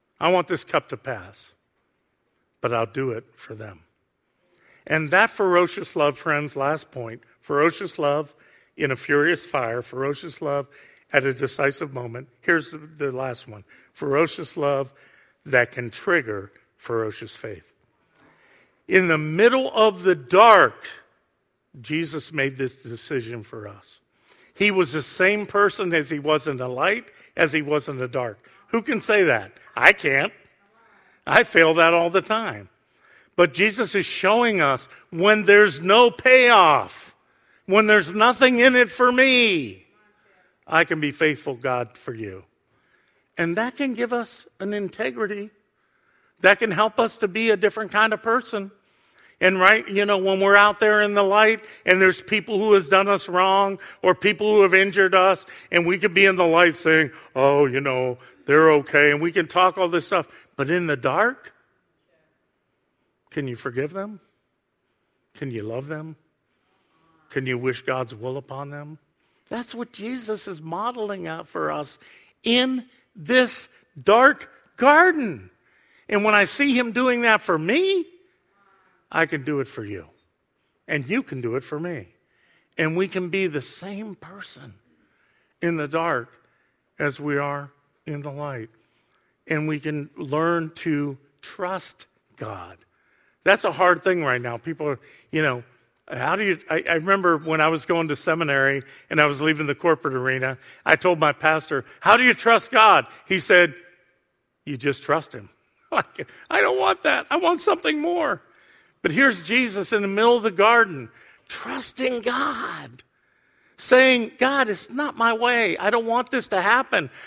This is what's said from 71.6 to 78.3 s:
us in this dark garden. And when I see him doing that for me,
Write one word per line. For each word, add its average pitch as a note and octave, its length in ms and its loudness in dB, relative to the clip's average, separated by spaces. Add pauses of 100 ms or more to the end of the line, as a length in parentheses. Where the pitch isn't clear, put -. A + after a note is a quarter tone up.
us D3+ 260 -10 (460)
in B3 420 -2 (300)
this A#3 520 -2 (320)
dark A#3 480 4 (280)
garden. C4+ 720 2 (580)
And G#3 160 0
when G#3+ 100 2
I G3+ 100 6
see C#4 340 0
him A#3+ 140 -2
doing A#3+ 300 0
that A3 180 4
for E3+ 180 -2
me, E4+ 480 0 (1040)